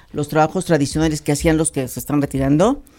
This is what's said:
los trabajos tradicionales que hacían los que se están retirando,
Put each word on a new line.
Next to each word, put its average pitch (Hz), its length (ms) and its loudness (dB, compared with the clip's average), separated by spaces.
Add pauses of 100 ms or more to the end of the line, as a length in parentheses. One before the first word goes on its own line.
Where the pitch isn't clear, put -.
(100)
los 147 180 -6
trabajos 156 360 0
tradicionales 156 580 0
que - 80 -4
hacían 160 260 2
los 160 140 0
que 135 160 -4
se - 140 -10
están 143 200 -2
retirando, 147 600 0 (160)